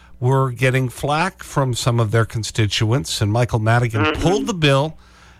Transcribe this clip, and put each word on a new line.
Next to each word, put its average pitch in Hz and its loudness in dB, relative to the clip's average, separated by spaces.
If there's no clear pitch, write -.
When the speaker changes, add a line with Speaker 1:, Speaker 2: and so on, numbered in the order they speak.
Speaker 1:
were 135 2
getting 127 0
flack 151 -4
from 135 -2
some 120 0
of 110 0
their 113 2
constituents, 113 -2
and 104 0
Michael 117 0
Madigan 113 2
Speaker 2:
Mm-hmm. 151 -2
Speaker 1:
pulled 190 2
the 226 -2
bill. 151 0